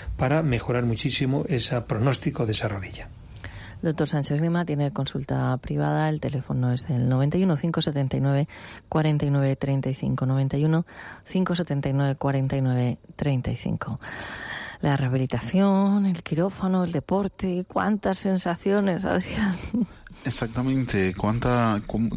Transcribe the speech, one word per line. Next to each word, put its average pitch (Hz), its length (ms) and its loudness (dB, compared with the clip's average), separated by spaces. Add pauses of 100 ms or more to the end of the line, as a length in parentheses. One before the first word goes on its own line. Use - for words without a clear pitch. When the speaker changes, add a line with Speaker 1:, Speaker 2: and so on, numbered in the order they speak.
(180)
Speaker 1:
para 143 260 2
mejorar 123 400 0
muchísimo 131 640 0
ese 123 340 0
pronóstico 120 640 0
de 107 60 0
esa 107 160 -2
rodilla. 98 400 -8 (720)
Speaker 2:
Doctor 160 280 0
Sánchez 147 280 0
Grima 170 280 2
tiene 147 260 0
consulta 135 680 -2
privada, 147 520 0
el 151 100 -2
teléfono 127 540 -2
es 123 160 0
el 123 180 2
noventa 139 300 2
y 185 60 4
uno 180 120 4
cinco 165 260 0
setenta 143 360 0
y 135 40 2
nueve 139 280 2 (400)
cuarenta 151 360 2
y 143 40 2
nueve 139 260 2
treinta 135 340 0
y 135 40 0
cinco, 131 320 -2
noventa 135 320 2
y 147 80 4
uno 160 200 4 (380)
cinco 185 320 0
setenta 147 320 0
y 135 60 0
nueve 139 220 2
cuarenta 139 420 0
y 135 40 2
nueve 123 380 2 (160)
treinta 135 340 0
y 120 60 -2
cinco. - 440 -4 (800)
La 143 160 2
rehabilitación, 190 1080 2
el 175 180 0
quirófano, 185 600 0
el 175 80 -2
deporte, 185 760 -2
¿cuántas 190 520 0
sensaciones, 190 880 0
Adrián? 185 500 0 (720)
Speaker 3:
Exactamente, 123 920 0
cuánta, 113 720 2
cómo, 110 300 0